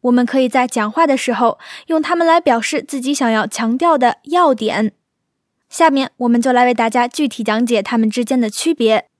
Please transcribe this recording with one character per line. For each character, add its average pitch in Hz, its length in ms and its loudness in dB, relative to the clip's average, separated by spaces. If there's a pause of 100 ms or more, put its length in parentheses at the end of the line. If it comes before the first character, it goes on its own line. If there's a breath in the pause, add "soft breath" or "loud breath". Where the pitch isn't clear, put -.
我 247 100 0
们 247 140 2
可 269 160 0
以 254 80 2
在 254 180 0
讲 214 240 -4
话 320 160 0
的 269 80 2
时 254 180 -4
候 226 240 0 (300 loud breath)
用 320 140 0
它 330 120 -2
们 339 140 0
来 330 140 4
表 254 180 2
示 247 260 -4
自 277 140 -8
己 262 140 -2
想 269 160 0
要 214 180 0
强 226 300 -4
调 330 200 2
的 247 260 2
要 320 300 2
点。 214 400 -2 (760)
下 330 200 2
面 277 280 -2
我 247 100 -2
们 233 140 4
就 262 100 0
来 247 140 4
为 247 80 2
大 226 160 0
家 240 180 0
具 277 220 -2
体 226 140 -8
讲 220 220 0
解 226 160 0
它 226 160 -4
们 220 120 2
之 240 160 -4
间 262 140 0
的 226 100 0
区 330 240 -2
别。 220 360 0 (100)